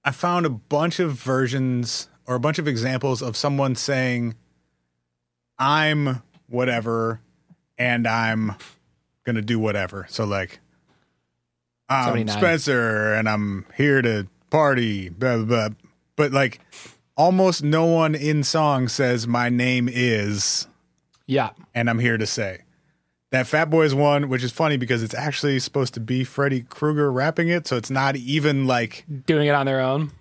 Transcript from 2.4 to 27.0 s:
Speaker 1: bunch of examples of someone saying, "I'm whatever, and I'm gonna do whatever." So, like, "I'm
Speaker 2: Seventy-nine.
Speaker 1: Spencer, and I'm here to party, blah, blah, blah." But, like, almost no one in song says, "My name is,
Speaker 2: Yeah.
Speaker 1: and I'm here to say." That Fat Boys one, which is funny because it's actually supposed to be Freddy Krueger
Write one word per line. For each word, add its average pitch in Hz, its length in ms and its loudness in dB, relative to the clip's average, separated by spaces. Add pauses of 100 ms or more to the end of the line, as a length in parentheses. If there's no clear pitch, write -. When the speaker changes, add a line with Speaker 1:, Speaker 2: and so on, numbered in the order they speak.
Speaker 1:
bunch 151 180 -2
of 151 100 -2
examples 127 540 -2
of 120 140 -6
someone 139 380 0
saying, 123 600 -2 (1200)
"I'm 147 640 2 (260)
whatever, 117 720 -2 (580)
and 120 280 0
I'm 110 480 0 (680)
gonna 113 180 -2
do 113 160 -2
whatever." 98 500 -4
So, - 160 -4
like, 98 360 -4 (1300)
"I'm 131 180 2
Speaker 2:
Seventy-nine. 110 320 0
Speaker 1:
Spencer, 120 760 2
and 110 140 0
I'm 104 380 -2 (100)
here 139 260 4
to 107 240 0 (240)
party, 120 600 2
blah, 120 280 -2
blah, 110 60 -2
blah." 113 240 0 (480)
But, 147 160 2
like, 135 280 0 (560)
almost 185 460 4
no 156 220 4
one 160 300 4
in 147 300 0
song 143 440 2
says, 123 380 0
"My 120 220 0
name 123 440 2
is, 107 760 0 (600)
Speaker 2:
Yeah. 131 240 0 (240)
Speaker 1:
and 117 160 0
I'm 117 80 0
here 117 180 2
to 110 100 -2
say." 98 360 -6 (680)
That 127 160 0
Fat 151 240 2
Boys 156 240 4
one, 143 340 2
which 127 140 -2
is 123 80 -4
funny 151 260 0
because 120 280 0
it's 104 100 -6
actually 139 460 -2
supposed - 340 -4
to 120 60 -8
be 127 240 -2
Freddy 135 380 -2
Krueger 147 500 -2